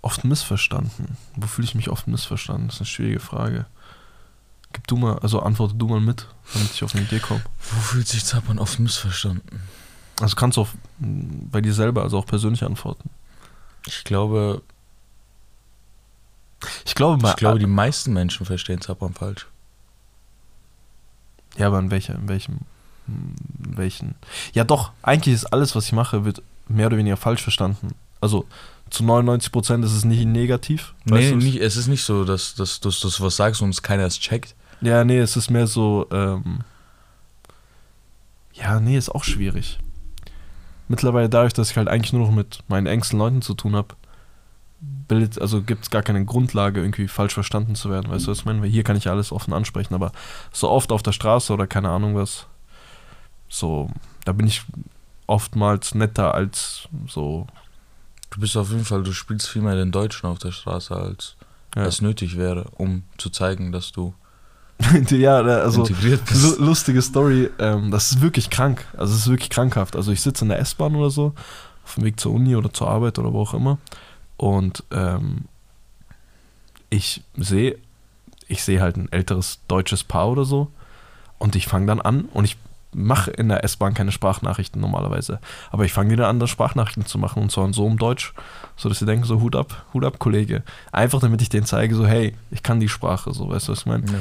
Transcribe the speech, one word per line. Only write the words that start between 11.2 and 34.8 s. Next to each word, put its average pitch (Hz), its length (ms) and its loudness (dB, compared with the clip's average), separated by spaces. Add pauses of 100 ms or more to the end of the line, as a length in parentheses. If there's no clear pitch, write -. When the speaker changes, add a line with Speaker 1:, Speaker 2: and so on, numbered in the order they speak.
Speaker 1:
bei 107 100 2
dir 107 120 2
selber, 110 300 2
also 98 160 0
auch - 80 -4
persönlich 110 360 0
antworten. - 460 -6 (760)
Speaker 2:
Ich - 160 -12
glaube, 104 580 0 (2250)
Speaker 1:
Ich - 100 -6
glaube, 151 260 4
bei 107 100 4
Speaker 2:
ich 90 40 2
glaube, 110 200 4
Speaker 1:
a- 107 40 2
Speaker 2:
die 104 60 2
meisten 104 480 0
Menschen 90 320 -2
verstehen 92 360 -4
Zappern 92 320 -6
falsch. 98 340 -10 (2000)
Speaker 1:
Ja, 101 100 2
aber 98 120 2
in 92 120 0
welcher, 95 240 -4
in 101 120 -6
welchem, 98 320 -4 (480)
in - 680 -10
welchen? - 380 -6 (380)
Ja 117 100 2
doch, 123 280 2 (120)
eigentlich 139 320 4
ist 113 120 -2
alles, 135 280 2
was 107 100 0
ich - 80 -4
mache, 110 320 0
wird 104 160 -4 (260)
mehr 107 200 2
oder 113 100 2
weniger 104 200 2
falsch 117 260 0
verstanden. 101 460 -2 (320)
Also 104 240 0 (440)
zu - 140 -2
neunundneunzig 120 480 4
Prozent 120 340 0
ist 107 60 2
es 107 140 2
nicht 113 200 4
negativ, 120 680 0 (120)
weißt 110 60 2 (100)
Speaker 2:
Nee, 139 120 6
Speaker 1:
du's? 120 100 4
Speaker 2:
nicht, 131 180 2
es 107 140 0
ist 120 120 -2
nicht 139 160 2
so, 101 200 2
dass, 92 320 -2
dass, 95 240 -4
dass, 98 220 -2
dass 95 160 -2
du 95 60 -2
was 95 120 2
sagst 107 260 2
und 98 80 2
es 90 140 -4
keiner 98 220 2
es 87 140 -2
checkt. - 360 -4 (260)